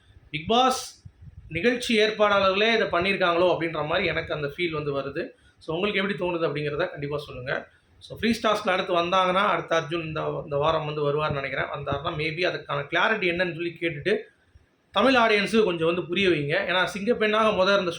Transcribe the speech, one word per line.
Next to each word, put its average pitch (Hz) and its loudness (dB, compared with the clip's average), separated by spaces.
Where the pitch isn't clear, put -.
பிக் 156 -8
பாஸ் 247 0
நிகழ்ச்சி 226 0
ஏற்பாடாளர்களே 208 4
இதை 208 2
பண்ணியிருக்காங்களோ 175 2
அப்படின்ற 160 -4
மாதிரி 175 0
எனக்கு 160 -2
அந்த 143 -4
ஃபீல் 175 -2
வந்து 147 -4
வருது. 139 -8
So, 160 -6
உங்களுக்கு 196 0
எப்படி 190 -4
தோணுது 175 -2
அப்படிங்கிறத 147 -4
கண்டிப்பா 143 -8
சொல்லுங்க. 135 -8
So, - -18
ஃப்ரீ 226 0
ஸ்டார்ஸ்ல 214 0
அடுத்து 185 0
வந்தாங்கன்னா, 180 2
அடுத்த 165 0
அர்ஜுன் 160 -6
இந்த, 151 -6
இந்த 143 -4
வாரம் 156 2
வந்து 151 -4
வருவார்னு 147 0
நினைக்கிறேன். 139 -4
வந்தாருன்னா 147 -6
maybe 160 -2
அதுக்கான 147 -4
கிளாரிட்டி 185 0
என்னன்னு 175 -2
சொல்லி 170 -8
கேட்டுட்டு 165 -2
தமிழ் 247 4
ஆடியன்ஸுக்கு 214 4
கொஞ்சம் 170 0
வந்து 175 0
புரிய 180 0
வைங்க. 156 0
ஏன்னா, 180 0
சிங்கப்பெண்ணாக 214 2
முத 185 4
இருந்த 185 2